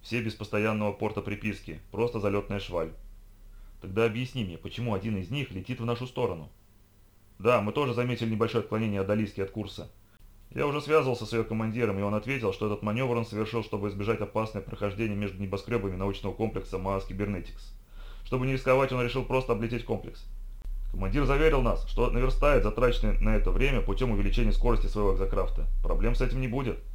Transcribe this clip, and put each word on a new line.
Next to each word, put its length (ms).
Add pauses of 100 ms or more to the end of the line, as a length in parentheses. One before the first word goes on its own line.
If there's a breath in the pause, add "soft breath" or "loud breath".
Все 200
без 140
постоянного 580
порта 280
приписки, 600 (100)
просто 300
залетная 380
шваль». 340 (880 soft breath)
«Тогда 240
объясни 400
мне, 120
почему 360
один 240
из 120
них 220
летит 300
в 40
нашу 220
сторону?» 420 (880)
«Да, 200
мы 140
тоже 200
заметили 380
небольшое 320
отклонение 380
Адалиски 400
от 100
курса. 400 (640 soft breath)
Я 120
уже 140
связывался 440
с 80
ее 100
командиром, 540
и 60
он 100
ответил, 400
что 140
этот 160
маневр 340
он 80
совершил, 380
чтобы 260
избежать 320
опасное 400
прохождение 560
между 240
небоскребами 540
научного 360
комплекса 460
МААС 280
Кибернетикс. 680 (500 loud breath)
Чтобы 220
не 80
рисковать, 380
он 100
решил 240
просто 280
облететь 300
комплекс. 400 (680)
Командир 340
заверил 380
нас, 240
что 240
наверстает 500
затраченное 580
на 160
это 140
время 320
путем 300
увеличения 400
скорости 340
своего 300
экзокрафта. 500 (160)
Проблем 320
с 80
этим 180
не 80
будет. 300 (180)